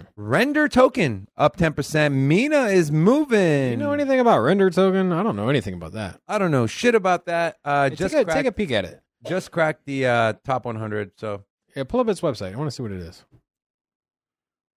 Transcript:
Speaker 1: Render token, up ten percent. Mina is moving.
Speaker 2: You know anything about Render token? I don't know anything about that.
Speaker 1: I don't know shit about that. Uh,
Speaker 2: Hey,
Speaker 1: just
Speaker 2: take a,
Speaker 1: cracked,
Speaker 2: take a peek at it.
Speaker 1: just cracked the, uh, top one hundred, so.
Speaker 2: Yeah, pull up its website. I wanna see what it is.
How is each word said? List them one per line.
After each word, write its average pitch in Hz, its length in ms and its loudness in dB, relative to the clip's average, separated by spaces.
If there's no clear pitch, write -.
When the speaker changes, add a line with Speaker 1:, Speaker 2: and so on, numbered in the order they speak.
Speaker 1:
Render 233 520 0
token, 175 600 2
up 147 180 2
ten 160 180 0
percent. 151 420 0
Mina 226 500 2
is 185 260 2
moving. 180 800 2
Speaker 2:
You 120 60 -2
know 202 160 -2
anything 277 260 0
about 233 200 4
Render 185 320 4
token? 185 420 2
I 165 80 0
don't 208 140 -2
know 104 140 -2
anything 110 260 -2
about 82 180 -12
that. 104 340 -10
Speaker 1:
I 208 120 -4
don't 185 120 0
know 127 140 2
shit 233 300 0
about 185 320 0
that. 170 360 -4
Uh, 143 260 2
Speaker 2:
Hey, 151 60 -6
Speaker 1:
just 180 200 -4
Speaker 2:
take 294 60 4
a, 214 40 2
Speaker 1:
cracked, 160 120 -2
Speaker 2:
take 269 100 -2
a 233 40 0
peek 190 200 -4
at 101 140 0
it. - 160 -18
Speaker 1:
just 175 260 -6
cracked 156 340 -2
the, 135 220 -2
uh, 117 260 2
top 127 220 -4
one 120 100 -6
hundred, 107 420 -6
so. 104 260 -10
Speaker 2:
Yeah, 135 100 -6
pull 240 140 -4
up 233 100 0
its 190 120 -4
website. 104 320 -4
I 104 40 -10
wanna 147 140 -6
see 131 120 -12
what 107 80 -8
it 95 100 -10
is. 82 220 -18